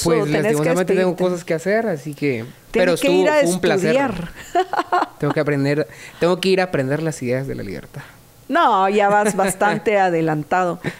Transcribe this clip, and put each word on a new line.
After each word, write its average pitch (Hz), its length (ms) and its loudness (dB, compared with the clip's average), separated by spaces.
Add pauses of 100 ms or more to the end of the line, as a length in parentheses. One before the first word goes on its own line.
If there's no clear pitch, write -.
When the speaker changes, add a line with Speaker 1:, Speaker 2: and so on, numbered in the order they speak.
Speaker 1:
Pues, 165 160 2
Speaker 2:
o - 40 0
tenés 147 160 0
que - 20 0
Speaker 1:
lastimosamente 170 520 0
tengo 185 140 2
Speaker 2:
despedirte? 180 140 -2
Speaker 1:
cosas 180 200 -2
que 175 100 -4
hacer, 208 340 -2
así 151 260 -6
que, 127 320 -2 (260)
Speaker 2:
Tiene 220 140 2
Speaker 1:
pero 180 80 2
Speaker 2:
que 185 140 0
Speaker 1:
estuvo, 180 160 4
Speaker 2:
ir - 60 2
a - 120 4
Speaker 1:
fue 175 80 2
un 180 100 0
placer. 175 300 0
Speaker 2:
estudiar. 208 400 -2 (460)
<laughs> - 440 -4
Speaker 1:
Tengo 143 140 -2
que 160 80 -2
aprender, 143 460 0 (340)
tengo 180 180 2
que 185 100 0
ir 185 120 4
a 185 40 0
aprender 147 380 -2
las 160 180 -4
ideas 127 240 -2
de 127 100 -8
la 113 80 -8
libertad. - 400 -12 (440)
Speaker 2:
No, 247 400 2
ya 202 220 4
vas 208 260 2
Speaker 1:
<laughs> - 0 -
Speaker 2:
bastante 196 640 0
adelantado. 170 800 0 (200)